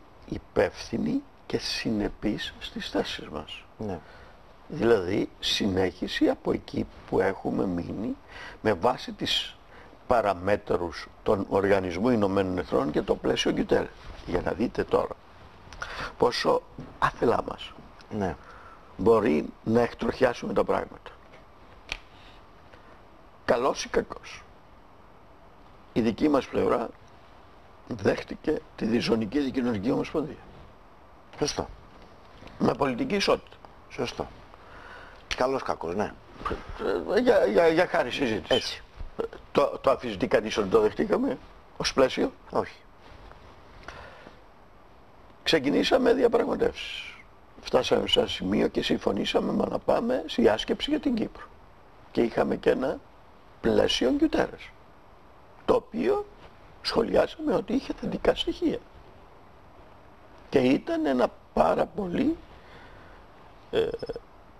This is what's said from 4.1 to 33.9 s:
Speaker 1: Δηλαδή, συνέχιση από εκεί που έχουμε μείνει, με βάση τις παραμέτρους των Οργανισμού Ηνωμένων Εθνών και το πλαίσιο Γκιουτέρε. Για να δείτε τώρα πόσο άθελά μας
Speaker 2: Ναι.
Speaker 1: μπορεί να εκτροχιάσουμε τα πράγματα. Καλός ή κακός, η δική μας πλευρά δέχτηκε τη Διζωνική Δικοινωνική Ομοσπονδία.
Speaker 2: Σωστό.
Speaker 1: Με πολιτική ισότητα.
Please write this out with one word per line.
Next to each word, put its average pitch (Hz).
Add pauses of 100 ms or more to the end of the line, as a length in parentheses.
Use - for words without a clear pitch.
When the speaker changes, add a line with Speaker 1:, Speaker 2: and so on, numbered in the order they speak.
Speaker 1:
Δηλαδή, 117 (120)
συνέχιση -
από -
εκεί - (240)
που -
έχουμε 98
μείνει, 92 (440)
με 107
βάση 117
τις - (500)
παραμέτρους 98 (160)
των -
Οργανισμού 95
Ηνωμένων 98
Εθνών 131
και 117
το -
πλαίσιο -
Γκιουτέρε. - (380)
Για 87
να 85
δείτε 107
τώρα - (1040)
πόσο 156 (360)
άθελά -
μας - (380)
Speaker 2:
Ναι. 98 (600)
Speaker 1:
μπορεί 117 (120)
να 110
εκτροχιάσουμε 117
τα 101
πράγματα. 95 (2250)
Καλός -
ή -
κακός, - (1500)
η -
δική 117
μας 139
πλευρά 113 (1000)
δέχτηκε - (160)
τη -
Διζωνική 147
Δικοινωνική 120
Ομοσπονδία. 147 (1000)
Speaker 2:
Σωστό. - (880)
Speaker 1:
Με 240
πολιτική 135
ισότητα. - (340)